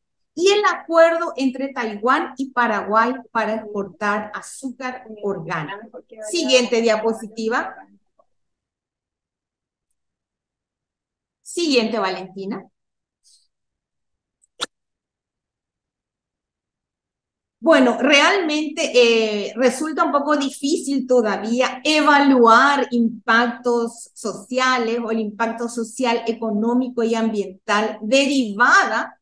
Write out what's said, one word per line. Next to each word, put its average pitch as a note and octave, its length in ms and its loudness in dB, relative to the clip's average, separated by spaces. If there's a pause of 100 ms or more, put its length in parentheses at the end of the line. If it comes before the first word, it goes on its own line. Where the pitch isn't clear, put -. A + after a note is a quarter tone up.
(340)
y F4+ 160 4
el G#4 160 4
acuerdo E4 720 2
entre C4 320 -2
Taiwán A#3+ 680 -2
y C4+ 140 -8
Paraguay A3 640 0 (160)
para A3 240 -2
exportar G#3 800 -6
azúcar B3+ 720 -12 (160)
orgánico. F3+ 800 -8 (280)
Siguiente B3+ 520 2
diapositiva. A3+ 920 -2 (3750)
Siguiente, A#3+ 580 -2
Valentina. F#3+ 680 -8 (4000)
Bueno, C4 400 4
realmente, D#4 960 0
eh, A3+ 640 2
resulta C4+ 480 0
un C#4+ 80 -2
poco C#4+ 240 0
difícil C#4 720 -2
todavía A3+ 760 0
evaluar C#4 1080 4
impactos A#3 1200 -2
sociales A#3+ 880 -2
o A3 80 -4
el A3+ 80 -2
impacto A3+ 500 -4
social, A#3 580 -4
económico A#3 760 -2
y A3+ 140 0
ambiental G#3+ 840 -2
derivada C4 1200 2